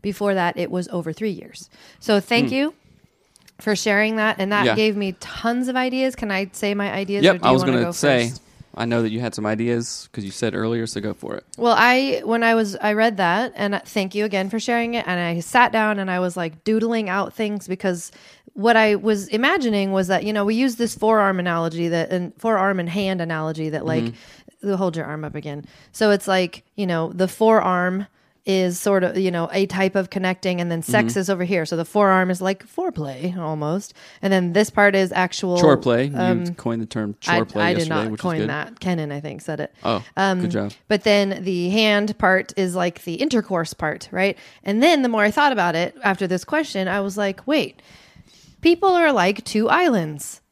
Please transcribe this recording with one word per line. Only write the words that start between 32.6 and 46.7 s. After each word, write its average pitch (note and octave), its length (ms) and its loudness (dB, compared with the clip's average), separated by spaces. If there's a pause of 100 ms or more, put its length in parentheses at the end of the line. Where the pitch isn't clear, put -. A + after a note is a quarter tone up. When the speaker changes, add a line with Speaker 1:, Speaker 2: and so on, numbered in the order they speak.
Speaker 1:
foreplay F3 720 -6
almost, D#3 560 -4 (300)
and G3 100 2
then F3+ 200 2
this G#3+ 180 2
part G3+ 240 4
is F#3+ 160 2
actual, F3+ 480 -2
Speaker 2:
Chore D#3 180 8
play. B2 280 2
You C#3+ 120 -4
Speaker 1:
um, A#2 380 0
Speaker 2:
coined A#2 260 -4
the A2 60 -6
term G#2 280 -6 (120)
Speaker 1:
I, F3 80 2
Speaker 2:
chore C#3 100 2
play - 180 -2
Speaker 1:
I F3 100 2
did E3+ 60 0
Speaker 2:
yesterday, D#3+ 240 -2
Speaker 1:
not A2 80 -4
Speaker 2:
which - 100 -8
Speaker 1:
coin F3 160 -2
Speaker 2:
is D#3 60 0
good. D3+ 60 -2
Speaker 1:
that. D3+ 300 -8
Kennan, E3 320 -4
I C#3+ 80 -8
think, D3+ 220 -12
said D3+ 180 -8
it. - 140 -6 (100)
Speaker 2:
Oh, A2+ 200 -2 (140)
Speaker 1:
Um, F#3+ 240 0
Speaker 2:
good F3 100 -2
job. G2+ 200 -4 (160)
Speaker 1:
but G#3+ 160 0
then G3 400 2
the F3 260 -2
hand G#3 480 2
part F#3 400 2
is, F3+ 180 -2
like, F3 280 -4
the E3+ 120 -8
intercourse G3+ 600 -2
part, - 360 -6
right? F#3+ 240 0 (280)
And G#3 180 0
then D4+ 220 6
the B3 60 2
more A3 140 2
I G#3+ 80 4
thought D4 200 4
about F3 240 0
it E3+ 280 -2
after F#3+ 220 0
this F3+ 180 -2
question, C#4+ 440 -2